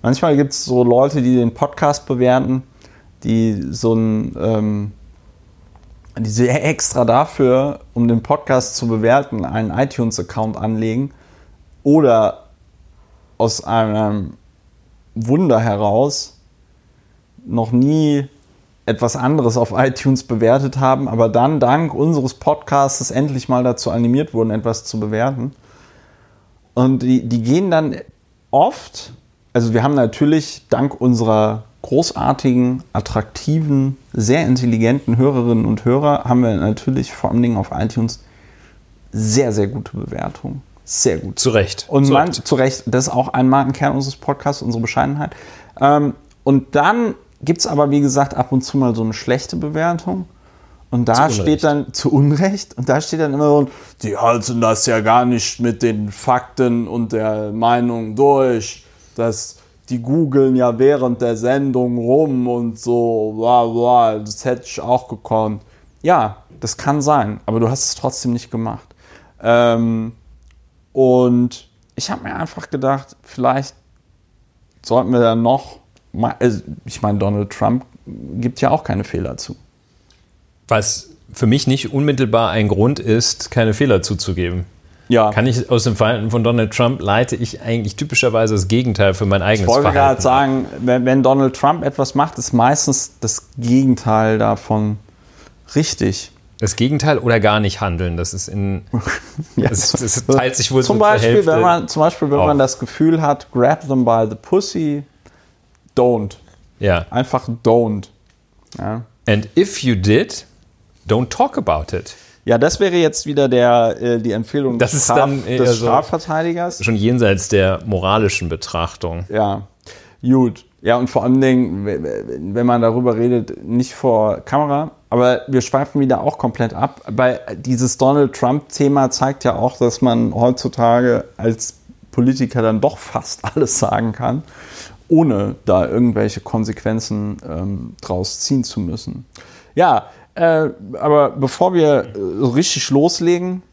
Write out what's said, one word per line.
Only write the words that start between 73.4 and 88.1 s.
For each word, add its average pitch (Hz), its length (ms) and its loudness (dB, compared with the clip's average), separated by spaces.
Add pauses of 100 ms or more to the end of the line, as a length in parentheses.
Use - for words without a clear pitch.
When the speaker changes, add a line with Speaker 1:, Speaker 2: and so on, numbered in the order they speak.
Speaker 1:
sollten 113 280 0
wir 123 80 4
dann 117 220 2
noch 120 360 -2 (340)
mal, 110 260 -4
also 113 220 0 (240)
ich - 180 -12
meine, 101 160 -2
Donald 101 320 -2
Trump 117 340 -2 (220)
gibt 82 540 -8
ja 135 100 2
auch - 140 -2
keine 101 200 -4
Fehler - 320 -8
zu. - 200 -14 (1120)
Speaker 2:
Was - 420 -2 (220)
für - 140 0
mich 143 200 2
nicht 131 260 -2
unmittelbar 127 580 0
ein 107 180 0
Grund 107 300 2
ist, - 520 -2
keine 110 240 2
Fehler 110 280 2
zuzugeben. 90 640 -4 (440)
Speaker 1:
Ja. 113 220 4
Speaker 2:
Kann 110 160 0
ich 120 240 -2
aus 117 140 2
dem 110 120 0
Verhalten 110 340 0
von 117 140 0
Donald 117 280 0
Trump, 123 300 0
leite 110 340 0
ich - 260 -8
eigentlich 113 340 -4
typischerweise 113 580 0